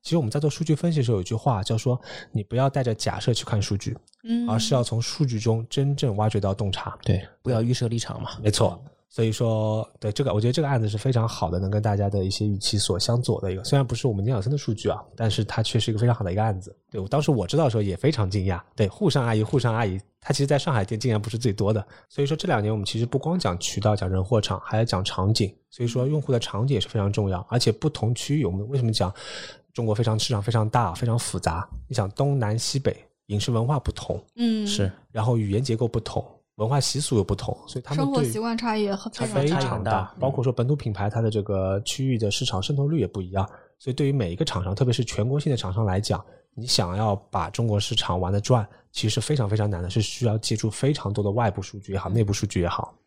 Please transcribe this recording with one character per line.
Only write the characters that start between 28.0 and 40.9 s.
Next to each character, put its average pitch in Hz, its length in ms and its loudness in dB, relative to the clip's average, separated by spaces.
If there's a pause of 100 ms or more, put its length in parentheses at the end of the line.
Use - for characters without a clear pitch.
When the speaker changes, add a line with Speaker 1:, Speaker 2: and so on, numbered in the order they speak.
Speaker 1:
区 147 240 -2
域， 127 60 2
我 87 60 0
们 101 160 -4
为 135 120 -2
什 120 40 0
么 113 80 2
讲 95 220 0 (580)
中 120 140 -4
国 107 80 2
非 117 100 2
常， 110 140 2
市 - 160 -2
场 101 80 0
非 113 100 -2
常 110 160 4
大、 110 280 2
非 123 100 -4
常 113 140 2
复 - 180 -4
杂？ - 320 -4 (180)
你 139 80 -6
想 98 160 0
东 143 280 0
南 107 180 0
西 139 220 -2
北， - 180 0 (300)
饮 104 120 0
食 123 120 -2
文 117 160 2
化 156 100 2
不 - 140 -2
同， - 280 -6 (180)
Speaker 2:
嗯。 226 280 0
Speaker 3:
是。 202 260 0 (200)
Speaker 1:
然 110 120 -2
后 120 140 2
语 104 140 0
言 113 120 2
结 123 120 0
构 117 120 0
不 113 120 -2
同， - 240 -4 (340)
文 107 120 -2
化 143 100 2
习 - 200 -2
俗 131 180 0
又 98 60 4
不 101 100 0
同， - 320 -4
所 - 140 -8
以 - 40 -10
他 - 120 -6
们 269 100 0
对 277 80 0
Speaker 2:
生 247 100 2
活 120 80 0
习 214 80 -4
惯 226 160 -2
差 233 220 -2
异 214 60 2
也 196 120 0
很， 226 160 -10
非 120 140 -4
常 110 80 -6
大。 139 80 2
Speaker 1:
非 143 60 2
常 156 120 2
大， - 0 -
Speaker 3:
非 135 80 0
常 101 160 -2
大。 101 360 0
Speaker 1:
包 131 100 0
括 127 140 -2
说 127 100 2
本 120 140 0
土 147 80 4
品 117 180 -4